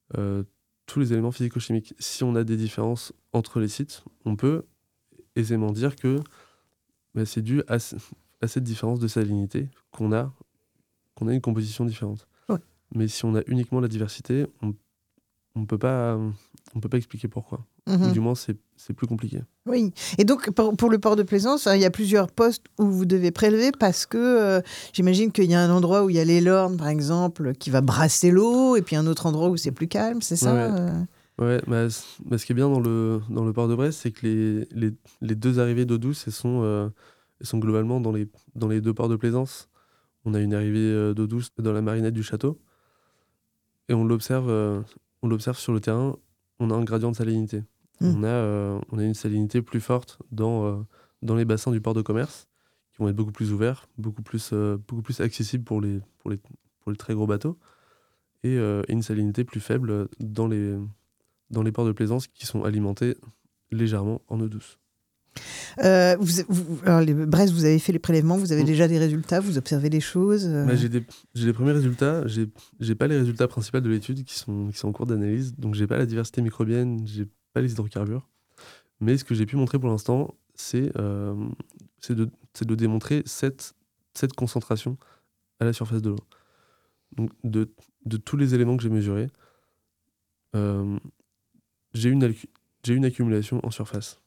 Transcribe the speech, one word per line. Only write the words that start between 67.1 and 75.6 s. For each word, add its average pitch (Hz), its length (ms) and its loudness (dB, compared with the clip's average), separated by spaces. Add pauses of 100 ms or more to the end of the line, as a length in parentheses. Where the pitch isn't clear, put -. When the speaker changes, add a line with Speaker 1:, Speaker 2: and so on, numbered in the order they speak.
Speaker 2:
Brest, 160 380 4
vous 165 120 2
avez 156 140 6
fait 180 140 0
les 165 60 2
prélèvements, 160 380 2
vous 190 160 0
avez 151 100 4
Speaker 1:
Mm. 143 40 4
Speaker 2:
déjà 160 220 4
des 165 100 2
résultats, 160 420 2
vous 190 180 0
observez 143 320 0
des 156 100 2
choses, 196 480 2
euh ? 147 180 2
Speaker 1:
Bah, 127 80 4
j'ai 120 140 2
des, 117 160 -2 (300)
j'ai 117 120 0
les 117 60 4
premiers 131 200 2
résultats, 143 540 0
j'ai, 110 220 -2 (320)
j'ai 113 140 0
pas 127 120 0
les 147 100 2
résultats 123 320 2
principaux 123 320 -4
de 120 80 -2
l'étude 110 360 -2
qui - 100 -16
sont, 101 360 -6
qui 101 80 -10
sont 107 100 -4
en 104 40 -2
cours 117 140 -6
d'analyse, 117 500 -2
donc 110 180 -4